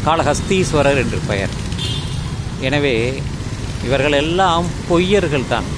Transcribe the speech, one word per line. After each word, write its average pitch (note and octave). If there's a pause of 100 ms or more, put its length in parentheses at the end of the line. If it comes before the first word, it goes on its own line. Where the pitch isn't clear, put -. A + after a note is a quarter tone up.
காளஹஸ்தீஸ்வரர் D3
என்று A#2 (100)
பெயர். G2 (1120)
எனவே C#3+ (920)
இவர்களெல்லாம் D#3 (220)
பொய்யர்கள் F3
தான் G#2